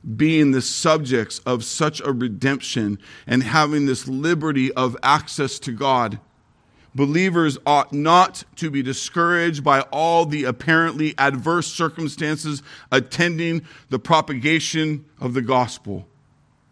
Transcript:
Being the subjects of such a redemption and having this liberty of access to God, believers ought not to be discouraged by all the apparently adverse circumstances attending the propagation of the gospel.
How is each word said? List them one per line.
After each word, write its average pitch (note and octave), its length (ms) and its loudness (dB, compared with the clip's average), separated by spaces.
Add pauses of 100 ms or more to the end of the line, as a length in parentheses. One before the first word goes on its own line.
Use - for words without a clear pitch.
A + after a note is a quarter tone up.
(160)
Being D3+ 360 4
the C3 100 2
subjects C3 760 0
of B2 240 -2
such D#3 380 -4
a C#3 100 -2
redemption A#2+ 880 -2 (260)
and B2+ 160 2
having D3 440 2
this C3 220 -2
liberty C#3+ 680 0
of B2+ 280 0
access C#3+ 580 0
to C#3 120 -10
God, A#2 480 -2 (760)
believers D#3 720 2
ought C#3+ 280 2
not E3 500 2 (140)
to E3 120 -6
be C#3 140 -2
discouraged E3+ 800 0
by C#3 160 4
all D#3+ 460 2
the D3 180 -4
apparently D#3 760 0
adverse C#3 500 0
circumstances D#3 920 -4 (300)
attending E3 680 0 (280)
the C3 80 -2
propagation D#3 1080 0 (160)
of B2+ 120 -4
the C3 80 -2
gospel. A2+ 640 -2 (680)